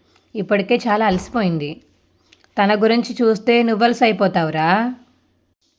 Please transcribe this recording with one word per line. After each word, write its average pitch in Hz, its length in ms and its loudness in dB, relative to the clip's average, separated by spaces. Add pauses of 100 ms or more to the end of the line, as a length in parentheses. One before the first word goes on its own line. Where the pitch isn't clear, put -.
(360)
ఇప్పటికే 202 400 -2
చాలా 220 300 0
అలసిపోయింది. 180 760 -2 (840)
తన 208 200 2
గురించి 233 380 0
చూస్తే 233 420 2
నువ్వు 226 200 0
అలసి 240 200 2
అయిపోతావురా." 185 920 0 (840)